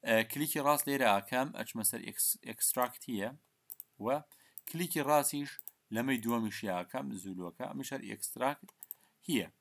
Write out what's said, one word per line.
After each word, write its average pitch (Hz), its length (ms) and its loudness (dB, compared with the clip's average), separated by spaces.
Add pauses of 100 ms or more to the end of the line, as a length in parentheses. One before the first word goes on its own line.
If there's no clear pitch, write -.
ئە، 117 100 4 (160)
کلیکی 151 300 -2
ڕاست 143 260 4
لێرە 139 220 4
ئاکەم، 127 460 2
ئەچمە 113 300 -6
سەر - 160 0
ئێکس-، - 420 -2
ئێکستراکت - 600 0
هیە 110 260 -2 (680)
و 101 80 -4 (600)
کلیکی 165 420 -2
ڕاستیش 143 420 4 (400)
لەمەی 123 320 2
دووەمیشی 110 520 0
ئاکەم، 90 380 -4
زولۆکە، 92 540 -8
ئەمیش 135 260 -6
هەر 131 100 -6
ئێکستراکت 120 680 -4 (600)
هیە. 113 200 2 (120)